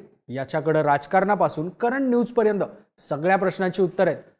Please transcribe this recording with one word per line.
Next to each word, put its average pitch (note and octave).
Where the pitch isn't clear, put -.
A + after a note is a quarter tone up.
याच्याकडं D3
राजकारणापासून E3+
करंट B3+
न्यूजपर्यंत A#3
सगळ्या D#3+
प्रश्नांची F#3+
उत्तरं F3+
आहेत. C3+